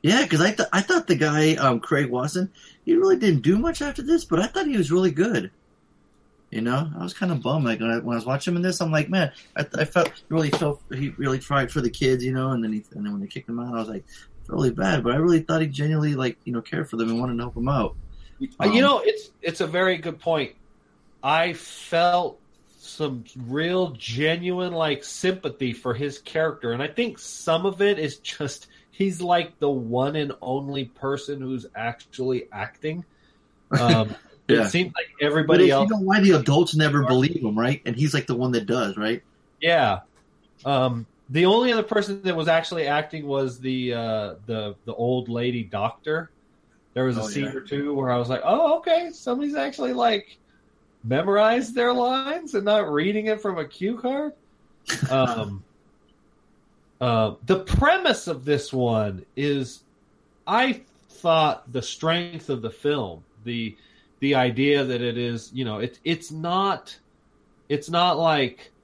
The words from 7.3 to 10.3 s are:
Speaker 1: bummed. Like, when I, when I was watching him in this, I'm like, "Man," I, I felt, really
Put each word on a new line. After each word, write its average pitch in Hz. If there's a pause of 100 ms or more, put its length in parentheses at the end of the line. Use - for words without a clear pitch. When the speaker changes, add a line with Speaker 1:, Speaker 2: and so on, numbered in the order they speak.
Speaker 1:
bummed. 139
Like, 113
when 113
I, 117
when 120
I -
was 110
watching 139
him 175
in 175
this, 180
I'm 160
like, 151
"Man," 170 (260)
I, 156 (100)
I -
felt, - (200)
really 156